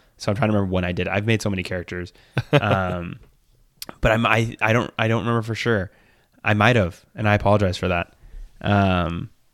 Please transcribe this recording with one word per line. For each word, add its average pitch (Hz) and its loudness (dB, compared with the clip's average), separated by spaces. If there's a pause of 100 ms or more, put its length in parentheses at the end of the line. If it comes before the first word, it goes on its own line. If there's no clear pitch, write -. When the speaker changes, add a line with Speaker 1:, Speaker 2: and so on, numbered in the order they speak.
(180)
Speaker 1:
So - -4
I'm 101 -2
trying 107 0
to 107 2
remember 98 0
when 92 0
I 90 -2
did. 87 -4
I've 101 -2
made 113 0
so 107 -4
many 92 -4
characters. 90 -8 (220)
Speaker 2:
<laughs> - -4
Speaker 1:
Um, 92 0 (840)
but 123 2
I'm, 113 2
I, 113 0
I 110 2
don't, 117 0
I 113 0
don't 113 2
remember 117 0
for 113 -8
sure. 104 -2 (500)
I 107 0
might 107 4
have, 92 0 (100)
and 107 -2
I 104 4
apologize 101 2
for 92 -4
that. 87 -4 (440)
Um, 90 0 (240)